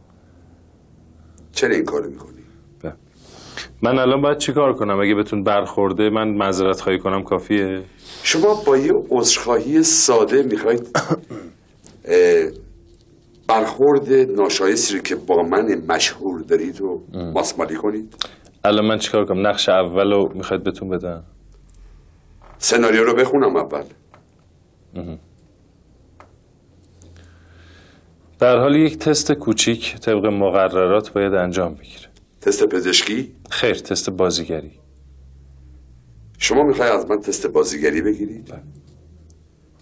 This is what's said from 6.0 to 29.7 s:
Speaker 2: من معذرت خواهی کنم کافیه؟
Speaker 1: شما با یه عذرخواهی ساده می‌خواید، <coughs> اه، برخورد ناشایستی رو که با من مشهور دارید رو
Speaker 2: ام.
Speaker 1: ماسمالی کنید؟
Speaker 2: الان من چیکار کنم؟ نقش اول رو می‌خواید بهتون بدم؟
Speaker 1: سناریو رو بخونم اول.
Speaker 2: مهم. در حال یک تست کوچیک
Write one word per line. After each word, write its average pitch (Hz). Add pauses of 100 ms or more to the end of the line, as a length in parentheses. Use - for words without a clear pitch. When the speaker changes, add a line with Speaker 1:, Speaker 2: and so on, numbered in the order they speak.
Speaker 2:
من 110
معذرت 95
خواهی 95
کنم 95
کافیه؟ 95 (380)
Speaker 1:
شما 202
با 143
یه 139 (180)
عذرخواهی 123
ساده 123
می‌خواید، 117
<coughs> - (1080)
اه، 85 (960)
برخورد 135
ناشایستی 101
رو 92
که -
با 85
من 95 (140)
مشهور 85
دارید 85
رو 90
Speaker 2:
ام. 87
Speaker 1:
ماسمالی 82
کنید؟ 107 (380)
Speaker 2:
الان 107
من 110
چیکار 104
کنم؟ 95
نقش 101
اول 95
رو 98
می‌خواید 95
بهتون 95
بدم؟ 87 (1300)
Speaker 1:
سناریو 113
رو 120
بخونم 123
اول. 76 (1120)
Speaker 2:
مهم. 85 (3250)
در 123
حال 143
یک 156
تست 151
کوچیک 117